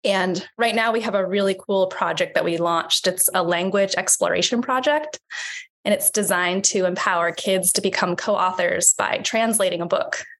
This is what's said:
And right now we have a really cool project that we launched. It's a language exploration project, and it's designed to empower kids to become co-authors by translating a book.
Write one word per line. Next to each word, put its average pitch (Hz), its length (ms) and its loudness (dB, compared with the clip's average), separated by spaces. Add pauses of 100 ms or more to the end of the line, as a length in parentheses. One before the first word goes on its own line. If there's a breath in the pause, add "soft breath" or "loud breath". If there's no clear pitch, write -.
And 190 440 0 (100)
right 226 160 0
now 226 180 0
we 226 100 0
have 214 140 -4
a 190 120 0
really 196 320 0
cool 190 280 0
project 170 480 -2
that 175 100 0
we 170 120 0
launched. 170 500 0
It's 185 260 0
a 185 100 2
language 185 540 0
exploration 175 640 2
project, 294 580 0 (680 loud breath)
and 208 80 4
it's - 160 0
designed 185 560 0
to 185 200 2
empower 175 460 0
kids 185 420 0
to - 80 0
become 180 340 0
co-authors 180 760 0
by - 240 0
translating 214 640 0
a 170 40 -2
book. - 380 -2 (160)